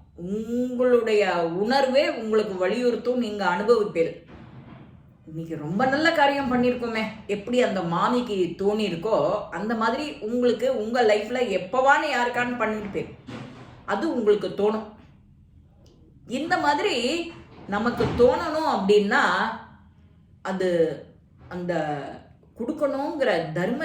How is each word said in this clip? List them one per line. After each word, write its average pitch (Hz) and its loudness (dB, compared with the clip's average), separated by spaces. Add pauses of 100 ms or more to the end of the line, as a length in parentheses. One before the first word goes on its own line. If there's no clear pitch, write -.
(140)
உங்களுடைய 226 2
உணர்வே 254 2
உங்களுக்கு 220 0
வலியுறுத்தும், 233 0
நீங்க 208 -2
அனுபவிப்பீர். 185 0 (1000)
"இன்னைக்கு 160 -10
ரொம்ப 190 -2
நல்ல 302 2
காரியம் 277 2
பண்ணியிருக்கோமே", 240 0 (240)
எப்படி 240 0
அந்த 196 0
மாமிக்கு 190 0
தோணி 208 0
இருக்கோ, 180 0
அந்த 208 -6
மாதிரி 240 -2
உங்களுக்கு 240 0
உங்க 240 0
லைஃப்ல 214 2
எப்பவானு 269 4
யாருக்கான்னு 247 -2
பண்ணிருப்பீர், 214 -4 (720)
அது 247 -2
உங்களுக்கு 202 2
தோணும். 214 -2 (1300)
இந்த 330 -2
மாதிரி 311 0 (360)
நமக்கு 226 0 (120)
தோணணும் 302 4
அப்படின்னா, 202 4 (1200)
அது 175 0 (460)
அந்த 165 -4 (600)
கொடுக்கணுங்கிற 262 -2
தர்ம 226 -2